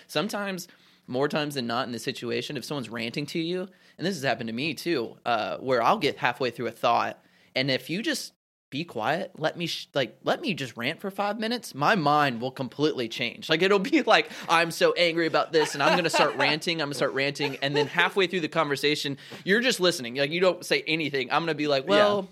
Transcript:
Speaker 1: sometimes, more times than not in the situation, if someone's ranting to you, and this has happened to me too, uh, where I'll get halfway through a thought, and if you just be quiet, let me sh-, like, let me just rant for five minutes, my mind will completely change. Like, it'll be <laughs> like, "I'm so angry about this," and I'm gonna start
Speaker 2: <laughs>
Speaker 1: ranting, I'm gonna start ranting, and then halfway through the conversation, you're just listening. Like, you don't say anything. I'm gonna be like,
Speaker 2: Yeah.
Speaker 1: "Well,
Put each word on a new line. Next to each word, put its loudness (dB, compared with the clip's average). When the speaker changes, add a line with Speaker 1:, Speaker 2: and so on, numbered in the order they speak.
Speaker 1:
sometimes, -4
more 0
times -2
than -4
not -2
in -8
the -6
situation, -6
if -10
someone's -6
ranting -6
to -6
you, -4
and -6
this -2
has -8
happened -2
to -6
me -4
too, -4
uh, 0
where 0
I'll 4
get 0
halfway 0
through -6
a -4
thought, 0
and 0
if -2
you -4
just -4
be -6
quiet, -4
let -4
me -6
sh-, -8
like, -2
let -2
me -2
just -8
rant -4
for -8
five -4
minutes, -6
my 2
mind 2
will -4
completely -2
change. -6
Like, 2
it'll 6
be 2
<laughs> 4
like, 2
"I'm 4
so 4
angry 2
about 0
this," 2
and 0
I'm 6
gonna 2
start 4
Speaker 2:
<laughs> -6
Speaker 1:
ranting, 0
I'm 0
gonna -4
start 0
ranting, -2
and 0
then 4
halfway 2
through -2
the -2
conversation, 0
you're 4
just 2
listening. 0
Like, 0
you -2
don't 2
say 0
anything. -2
I'm 2
gonna -2
be -2
like, 2
Speaker 2:
Yeah. -8
Speaker 1:
"Well, 4